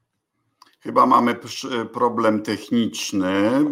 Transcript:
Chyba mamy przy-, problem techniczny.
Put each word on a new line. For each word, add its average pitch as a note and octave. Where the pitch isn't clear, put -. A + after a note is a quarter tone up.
Chyba B2
mamy A#2+
przy-, A#2+
problem A2+
techniczny. G#2